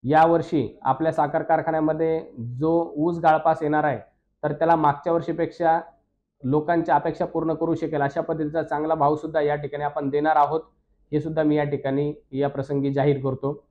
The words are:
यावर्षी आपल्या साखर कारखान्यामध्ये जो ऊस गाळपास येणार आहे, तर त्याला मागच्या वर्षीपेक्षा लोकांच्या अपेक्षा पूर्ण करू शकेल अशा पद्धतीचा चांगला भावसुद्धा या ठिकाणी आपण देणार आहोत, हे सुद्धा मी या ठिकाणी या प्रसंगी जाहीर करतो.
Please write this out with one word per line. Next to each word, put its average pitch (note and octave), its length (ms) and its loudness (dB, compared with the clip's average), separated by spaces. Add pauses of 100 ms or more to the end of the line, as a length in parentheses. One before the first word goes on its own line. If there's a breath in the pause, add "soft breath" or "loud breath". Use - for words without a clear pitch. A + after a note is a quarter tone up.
यावर्षी D#3 760 2
आपल्या D#3+ 300 0
साखर D#3 300 0
कारखान्यामध्ये D#3+ 840 0 (340)
जो E3 360 0
ऊस E3+ 220 0
गाळपास D#3+ 440 2
येणार D3+ 220 0
आहे, C3+ 160 0 (440)
तर D3+ 80 -2
त्याला D#3+ 240 2
मागच्या D3+ 380 2
वर्षीपेक्षा E3 680 0 (640)
लोकांच्या D3+ 520 2
अपेक्षा D#3+ 300 0
पूर्ण D#3+ 280 -2
करू D#3+ 220 0
शकेल D#3 260 -2
अशा C#3 200 -2
पद्धतीचा D#3 420 -2
चांगला D#3 320 -2
भावसुद्धा D3+ 460 0
या D3 140 0
ठिकाणी D3 280 -8
आपण D3 260 -4
देणार D3 260 2
आहोत, D3+ 260 2 (500)
हे D3 100 0
सुद्धा D#3+ 220 -2
मी D3+ 120 4
या D3+ 80 2
ठिकाणी C#3+ 500 -2 (180)
या C#3 180 -2
प्रसंगी C#3 440 -2
जाहीर C#3 300 2
करतो. C3+ 480 -6